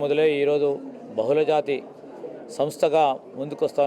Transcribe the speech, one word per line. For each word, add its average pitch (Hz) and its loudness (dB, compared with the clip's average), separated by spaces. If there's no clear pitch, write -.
మొదలై 147 2
ఈరోజు 143 2
బహుళజాతి 147 2
సంస్థగా 151 2
ముందుకొస్తా 147 -4